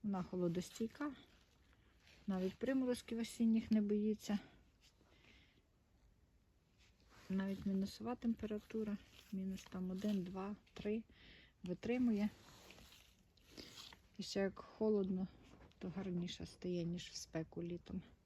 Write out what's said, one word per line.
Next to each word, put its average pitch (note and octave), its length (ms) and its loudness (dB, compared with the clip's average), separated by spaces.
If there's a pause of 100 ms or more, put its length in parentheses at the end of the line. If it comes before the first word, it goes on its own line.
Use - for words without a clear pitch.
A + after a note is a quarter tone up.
Вона G3 200 0
холодостійка, F3+ 880 -2 (1120)
навіть F#3+ 280 0
приморозків B3 640 2
осінніх A3+ 520 4
не G#3+ 100 8
боїться. G#3 580 2 (3000)
Навіть G3 380 0
мінусова G3+ 480 0
температура, G#3+ 840 -2 (360)
мінус F#3+ 320 -4
там F#3 260 -4
один, F#3+ 340 2
два, F#3+ 320 -6 (180)
три G#3+ 280 -2 (600)
витримує. G#3+ 680 2 (1900)
І G3+ 40 -6
ще - 180 -2
як G3 180 0
холодно, G3 720 2 (500)
то F#3 120 -6
гарніше F3 560 -4
стає, F3 380 -2
ніж F3 240 -4
в - 60 -16
спеку - 480 -6
літом F3 400 -6 (240)